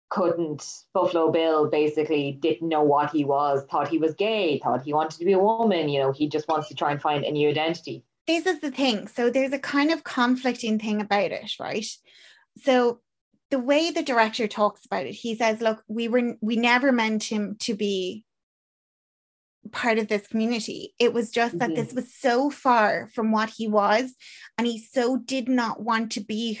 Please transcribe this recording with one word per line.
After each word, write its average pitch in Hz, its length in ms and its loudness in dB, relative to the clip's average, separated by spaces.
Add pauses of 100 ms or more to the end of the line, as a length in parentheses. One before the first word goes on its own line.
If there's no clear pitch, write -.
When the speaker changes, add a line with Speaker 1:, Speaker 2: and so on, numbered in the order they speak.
Speaker 1:
couldn't, 170 560 -2 (300)
Buffalo 165 360 2
Bill 160 380 2
basically 151 600 0
didn't 165 380 -2
know 156 120 2
what 147 300 4
he 151 120 2
was, 139 460 0
thought 147 180 0
he 160 120 -2
was 156 160 0
gay, 196 420 0
thought 127 240 -2
he 139 120 -6
wanted 156 260 -2
to 170 60 -4
be 196 80 4
a 185 40 4
woman, 202 520 2
you 143 100 0
know, 135 120 2
he 147 160 0
just 151 200 -4
wants 156 220 -2
to 143 60 -16
try 147 160 -2
and 143 80 -4
find 147 240 -2
a 143 80 -4
new 147 160 2
identity. 156 560 -4 (220)
Speaker 2:
This 330 220 0
is 320 140 0
the 294 100 -6
thing. 247 360 -2
So 240 220 -2
there's 262 240 0
a 277 60 -2
kind 285 320 0
of 330 120 -2
conflicting 247 760 0
thing 214 220 -2
about 202 300 0
it, - 280 -8
right? - 260 -6 (800)
So 247 380 2 (500)
the 277 80 0
way 294 320 2
the 330 100 -2
director 226 460 2
talks 208 380 -2
about 196 200 -4
it, 117 80 -10
he 226 220 -6
says, 226 260 0
"Look, 220 260 0
we 233 200 -4
were, 240 340 0
we 220 140 0
never 247 360 4
meant 220 340 2
him 208 340 -4
to 226 160 -4
be 202 500 -4 (1500)
part 226 280 0
of 214 80 -2
this 208 200 -2
community. 220 720 -4
It 240 140 4
was 233 180 -2
just 233 280 0
that 233 120 0
Speaker 1:
Mm-hmm. 160 100 -2
Speaker 2:
this - 120 -8
was 247 220 -8
so 262 340 2
far 220 640 2
from 220 180 0
what 220 180 2
he 220 180 -8
was, 214 480 2 (420)
and 226 80 0
he 233 140 -2
so 247 380 0
did 262 320 -4
not 240 320 0
want 226 320 -2
to 214 80 -4
be 220 380 -4